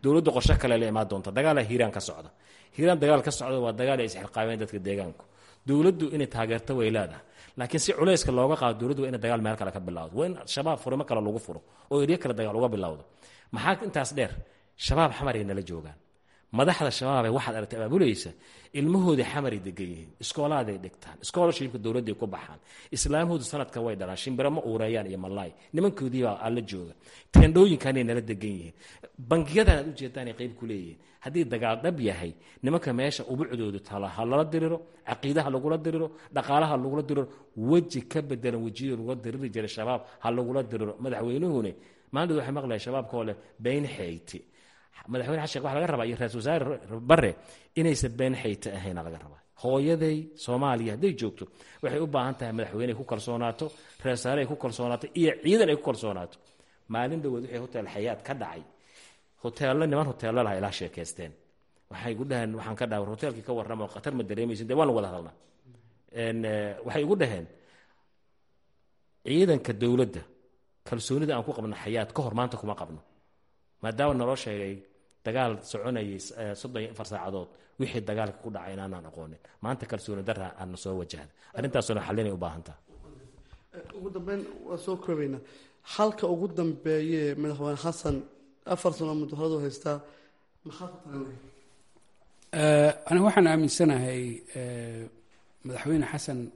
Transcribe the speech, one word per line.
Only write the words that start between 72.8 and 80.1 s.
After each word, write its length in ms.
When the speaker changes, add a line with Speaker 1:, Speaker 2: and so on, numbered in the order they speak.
Speaker 1:
Maadaama 320
naloo 220
sheegay 380
dagaal 280
soconayay, 520
eh, 160
soddon 280
iyo 100
afar 140
saacadood, 420
wixii 280
dagaalka 360
ku 80
dhacay 240
inaanaan 320
aqoonin. 340
Maanta 240
kalsooni 360